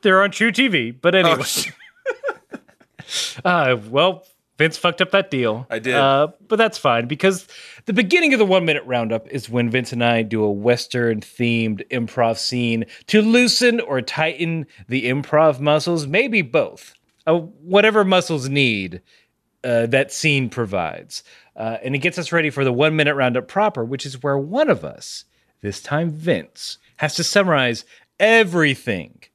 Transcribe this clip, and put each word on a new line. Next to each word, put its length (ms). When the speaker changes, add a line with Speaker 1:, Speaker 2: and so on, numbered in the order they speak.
Speaker 1:
they're 200
on 100
True 200
T 160
V, 240
but 240
Speaker 2:
Oh, 40
Speaker 1:
anyway. 240
Speaker 2:
sh- 340
Speaker 1:
<laughs> 1700
Uh, 320
well, 360
Vince 200
fucked 240
up 100
that 180
deal. 400
Speaker 2:
I 100
did. 140
Speaker 1:
Uh, 360
but 80
that's 240
fine, 280
because 400
the 80
beginning 400
of 60
the 60
one 200
minute 200
roundup 440
is 200
when 200
Vince 220
and 120
I 200
do 200
a 80
Western-themed 1400
improv 480
scene 480
to 140
loosen 600
or 200
tighten 640
the 180
improv 540
muscles, 480
maybe 340
both. 520
Uh, 120
whatever 640
muscles 460
need, 520
uh, 240
that 240
scene 380
provides. 760
Uh, 280
and 120
it 40
gets 180
us 140
ready 180
for 140
the 100
one 220
minute 200
roundup 320
proper, 380
which 220
is 160
where 160
one 300
of 140
us, 420
this 200
time 280
Vince, 680
has 180
to 80
summarize 640
everything 1000